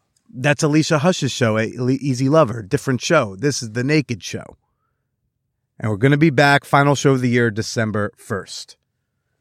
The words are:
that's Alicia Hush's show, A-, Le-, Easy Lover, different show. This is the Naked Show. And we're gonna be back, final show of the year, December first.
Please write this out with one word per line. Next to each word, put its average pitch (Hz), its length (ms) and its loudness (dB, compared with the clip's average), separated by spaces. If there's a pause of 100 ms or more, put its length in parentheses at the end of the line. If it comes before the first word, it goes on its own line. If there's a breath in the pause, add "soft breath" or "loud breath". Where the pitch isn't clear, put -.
(280)
that's 135 340 -2
Alicia 151 360 2
Hush's 156 320 0
show, 110 260 0
A-, 110 220 -2
Le-, 123 140 0
Easy 131 360 -2
Lover, 123 340 2
different 127 380 -2
show. 117 360 0
This 131 260 -4
is 110 100 -12
the 120 120 -4
Naked 131 400 -2
Show. - 320 -14 (1200)
And 110 100 -6
we're 107 100 -2
gonna 139 200 2
be 156 120 4
back, 143 340 4
final 143 320 4
show 135 160 2
of 131 80 0
the 123 80 -2
year, 117 240 2
December 107 640 -4
first. - 600 -12 (640)